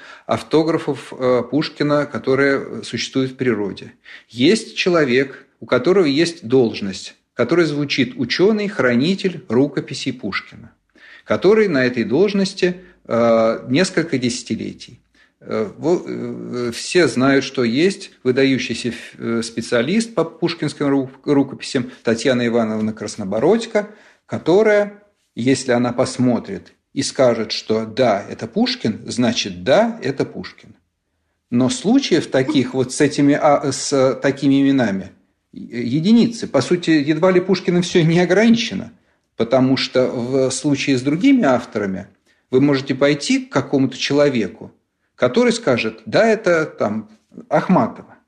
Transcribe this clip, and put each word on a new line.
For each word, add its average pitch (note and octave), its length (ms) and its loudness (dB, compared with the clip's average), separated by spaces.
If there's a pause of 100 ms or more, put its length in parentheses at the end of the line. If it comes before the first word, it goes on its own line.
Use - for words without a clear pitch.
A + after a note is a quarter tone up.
(280)
автографов, D3+ 840 -2
э, B2+ 400 0
Пушкина, D3 540 0
которые C3+ 760 -2
существуют C3 500 -4
в - 20 -16
природе. G#2+ 580 -4 (360)
Есть E3 480 0
человек, C#3 680 0 (140)
у - 60 -16
которого E3+ 400 2
есть D3 420 -2
должность, A2 680 0 (180)
которая E3 320 2
звучит: C#3+ 500 -2
ученый-хранитель F3 1300 0
рукописей C#3 640 -2
Пушкина, - 580 -10 (540)
который G3+ 420 4
на C3+ 180 2
этой A#2+ 200 0
должности, F3+ 720 0 (320)
э, A#2 600 2
несколько D#3+ 480 0
десятилетий. A2+ 840 -6 (400)
Э, A2 380 -6
во-, D3+ 280 -2
э, A#2+ 680 -8
все E3+ 340 0
знают, C3+ 380 2
что - 180 -4
есть D3 480 0 (120)
выдающийся, B2+ 680 0 (260)
э, A#2 260 -4
специалист B2+ 720 -2
по E3+ 100 0
пушкинским D#3 600 -4
ру-, C#3 220 0 (160)
рукописям C3+ 640 -2 (120)
Татьяна A#2+ 440 2
Ивановна A2 440 0
Краснобородько, A2+ 1000 -2 (360)
которая, G3+ 800 0 (320)
если C3 380 0
она A#2+ 200 0
посмотрит A#2+ 800 -2 (200)
и C#3 100 -4
скажет, A#2 480 0
что A2 340 -4
да, G#2+ 440 0
это - 180 -12
Пушкин, F#3 580 -2
значит, A2 580 -4
да, G#3 400 2
это C3+ 220 -4
Пушкин. - 500 -16 (760)
Но B2 180 2
случаев A3+ 580 0
таких C3+ 460 0
вот B2+ 180 -2
с - 80 -10
этими, C#3+ 400 2
а, D3 320 2
с C3 500 0
такими C#3 400 2
именами – A2+ 500 0 (420)
единицы. D#3 920 0
По C#3 140 0
сути, F3 300 -2
едва D#3 400 2
ли F3+ 100 4
Пушкиным F3+ 420 0
все F3 200 2
не E3 160 4
ограничено, F3+ 720 2 (460)
потому C3 400 2
что B2+ 300 0
в C3 440 -2
случае C#3 460 -2
с B2 60 -2
другими A3+ 420 2
авторами G#2 640 -2 (440)
вы B2+ 100 4
можете C3+ 340 0
пойти D3 500 0
к - 60 -20
какому-то C3+ 460 0
человеку, C3 760 0 (440)
который A3+ 360 2
скажет: A#2 540 -2
«Да, F3 220 2
это, F3+ 380 2
там, G#2+ 440 -6 (400)
Ахматова, - 640 0 (120)